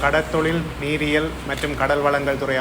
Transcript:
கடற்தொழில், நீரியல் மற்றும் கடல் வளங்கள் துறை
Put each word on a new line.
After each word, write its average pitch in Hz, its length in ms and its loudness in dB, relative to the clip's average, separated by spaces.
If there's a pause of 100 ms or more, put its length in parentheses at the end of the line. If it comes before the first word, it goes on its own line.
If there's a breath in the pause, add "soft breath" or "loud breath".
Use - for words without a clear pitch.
கடற்தொழில், 160 560 2 (220)
நீரியல் 151 460 0 (200)
மற்றும் 139 340 -4
கடல் 143 240 2
வளங்கள் 143 340 2
துறை 135 220 0